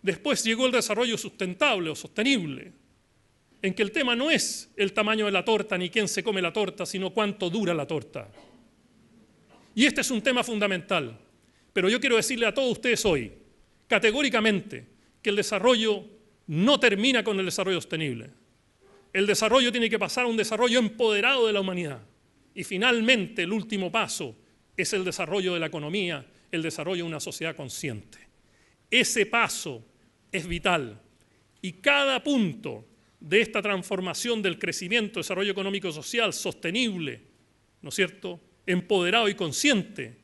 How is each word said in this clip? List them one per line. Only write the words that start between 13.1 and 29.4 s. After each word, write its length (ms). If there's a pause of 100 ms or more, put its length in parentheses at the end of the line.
categóricamente, 1000 (340)
que 80
el 60
desarrollo 680 (420)
no 320
termina 440
con 160
el 60
desarrollo 340
sostenible. 500 (840)
El 140
desarrollo 440
tiene 180
que 100
pasar 260
a 20
un 100
desarrollo 420
empoderado 680
de 80
la 80
humanidad. 400 (540)
Y 80
finalmente, 800
el 100
último 380
paso 440 (400)
es 180
el 100
desarrollo 500
de 60
la 80
economía, 580 (260)
el 100
desarrollo 420
de 60
una 100
sociedad 360
consciente. 640 (720)
Ese 380
paso 580 (460)